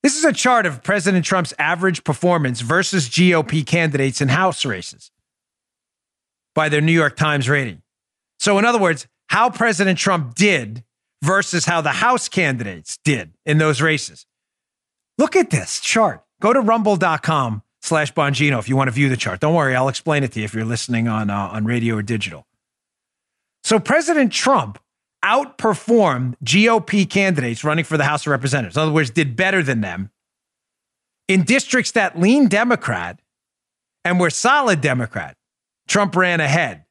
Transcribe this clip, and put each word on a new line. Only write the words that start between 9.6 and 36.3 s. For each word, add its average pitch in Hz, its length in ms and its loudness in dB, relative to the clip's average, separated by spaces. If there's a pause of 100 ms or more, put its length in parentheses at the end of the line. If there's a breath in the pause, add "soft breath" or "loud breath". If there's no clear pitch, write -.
Trump 160 380 -2
did 123 480 0 (380)
versus 175 440 0
how 170 160 0
the 147 100 0
House 226 380 0
candidates 117 760 -4
did 104 300 -2 (120)
in 151 120 2
those 156 240 2
races. 156 440 -4 (920)
Look 302 180 0
at 370 140 4
this - 300 -4
chart. 190 440 0 (160)
Go 220 140 2
to 269 80 4
rumble 214 340 2
dot 165 280 0
com 123 380 -2 (200)
slash 151 320 -2
Bongino 143 460 0
if 107 100 -10
you 135 60 0
want 135 120 2
to 120 60 -4
view 139 160 2
the 127 80 -2
chart. 95 220 -6
Don't 151 140 2
worry, 139 220 2
I'll 131 140 0
explain 143 340 -2
it 120 100 -4
to 113 60 -6
you 107 60 -4
if 101 80 -8
you're 113 120 -4
listening 117 420 -2
on, 107 220 -2
uh, 101 240 -4
on 107 120 -4
radio 117 300 -2
or 107 60 -4
digital. 101 460 -8 (1160)
So 220 160 2
President 302 540 2
Trump 147 460 0 (440)
outperformed 208 1160 0
G 185 280 4
O 226 100 4
P 196 260 0
candidates 147 600 -2
running 151 180 0
for 160 140 -2
the 139 80 2
House 147 200 -2
of 151 60 -2
Representatives. 127 460 -2
In 156 60 0
other 156 100 0
words, 151 160 2
did 135 260 -2
better 190 260 0
than 131 200 -2
them. 95 300 -8 (1160)
In 190 160 2
districts 254 480 0
that 196 260 0
lean 233 300 4
Democrat 170 720 -2 (840)
and 180 120 2
were 175 120 2
solid 247 500 2
Democrat, 123 560 -4 (540)
Trump 196 260 0
ran 180 240 2